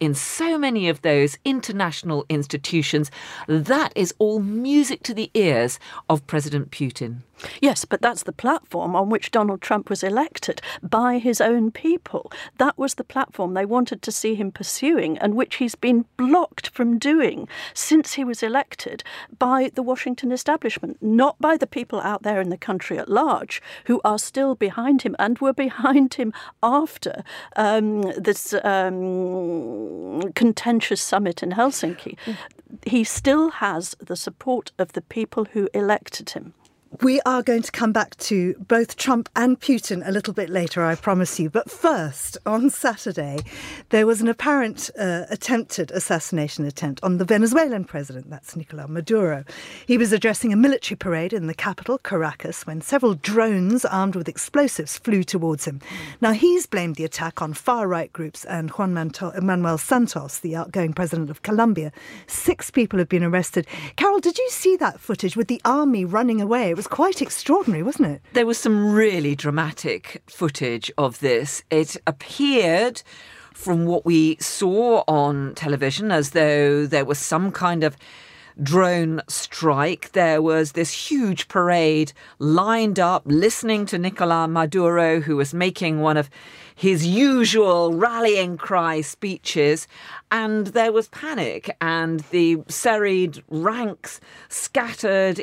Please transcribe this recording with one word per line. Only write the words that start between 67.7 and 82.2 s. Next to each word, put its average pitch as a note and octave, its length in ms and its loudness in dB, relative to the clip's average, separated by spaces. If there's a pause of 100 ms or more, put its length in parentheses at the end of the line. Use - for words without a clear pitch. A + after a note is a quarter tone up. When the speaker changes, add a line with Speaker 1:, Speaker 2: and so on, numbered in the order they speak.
Speaker 3:
wasn't B3 260 2
it? C#3+ 140 -6 (100)
Speaker 1:
There A#3+ 140 4
was A#3 100 0
some G#3 340 2
really F#3 460 4
dramatic D3 920 -4
footage C3 680 -4
of C3 240 0
this. C3+ 480 0
It D#3 380 0
appeared, A3+ 960 0 (500)
from E3+ 320 0
what E3+ 220 0
we D#3+ 300 4
saw G#3+ 680 2
on C#3+ 480 2
television, C#3+ 560 -2
as D3+ 200 2
though D3 560 4
there C#3 180 2
was C#3+ 140 -2
some F3+ 340 -2
kind F3 320 0
of D3 140 0 (640)
drone E3+ 640 2
strike. - 840 -2
There E3 280 4
was D#3+ 320 2
this - 380 -4
huge A#3+ 380 0
parade D#3+ 640 4 (240)